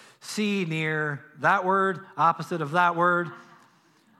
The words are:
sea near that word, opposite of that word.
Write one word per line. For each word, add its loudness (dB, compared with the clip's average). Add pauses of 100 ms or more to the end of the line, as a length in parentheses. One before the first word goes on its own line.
(200)
sea -2
near -4 (160)
that 2
word, 2 (160)
opposite 0
of -4
that 2
word. 2 (880)